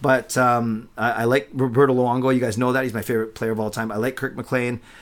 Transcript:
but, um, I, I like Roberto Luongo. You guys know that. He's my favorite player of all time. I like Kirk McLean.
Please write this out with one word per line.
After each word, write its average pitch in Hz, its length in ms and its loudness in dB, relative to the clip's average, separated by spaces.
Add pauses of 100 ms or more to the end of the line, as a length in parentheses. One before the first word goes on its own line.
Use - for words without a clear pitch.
but, 131 340 2
um, 117 600 0
I, 117 140 0
I 110 140 -2
like 131 280 2
Roberto 131 400 4
Luongo. 127 400 2
You 127 80 2
guys 110 160 -2
know 127 160 2
that. 131 100 0
He's 123 120 -6
my 104 80 -4
favorite 113 320 -4
player 113 160 -4
of 110 80 -4
all 107 100 -4
time. 113 220 -6
I 104 60 -6
like 123 180 -2
Kirk - 200 -8
McLean. 123 460 -4 (200)